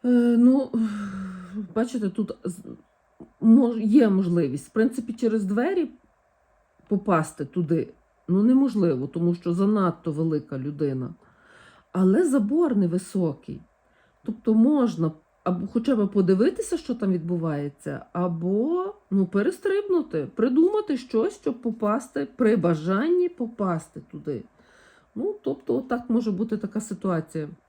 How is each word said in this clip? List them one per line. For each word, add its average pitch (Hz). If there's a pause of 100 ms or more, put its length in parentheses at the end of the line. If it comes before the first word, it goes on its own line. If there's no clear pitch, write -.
Е, 247 (300)
ну, 254 (1040)
бачите, 226
тут -
з-, 180 (760)
мож-, 233
є 226
можливість. 170
В -
принципі, 226
через 220
двері 269 (960)
попасти 185
туди, 160 (400)
ну, 185
неможливо, 208
тому 170
що 170
занадто 190
велика 151
людина. 139 (800)
Але 190
забор 269
невисокий. 180 (640)
Тобто 220
можна 220 (340)
або 180
хоча 233
б 202
подивитися, 202
що -
там 196
відбувається, 156
або, 202 (160)
ну, 190
перестрибнути, 349
придумати 320
щось, 247
щоб -
попасти, 233
при 226
бажанні 190
попасти 196
туди. 143 (680)
Ну, 392
тобто, 262
отак 247
може 226
бути 214
така 214
ситуація 165 (200)